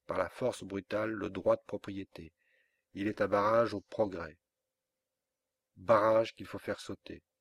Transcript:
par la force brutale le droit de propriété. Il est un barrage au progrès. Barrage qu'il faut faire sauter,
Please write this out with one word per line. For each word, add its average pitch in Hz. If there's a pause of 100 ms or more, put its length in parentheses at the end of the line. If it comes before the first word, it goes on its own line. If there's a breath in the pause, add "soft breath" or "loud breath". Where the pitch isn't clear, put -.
par 92
la 90
force -
brutale 104
le 98
droit 98
de -
propriété. 98 (640)
Il 98
est 107
un 101
barrage 104
au 98
progrès. 90 (1400)
Barrage 110
qu'il 95
faut 101
faire -
sauter, - (180)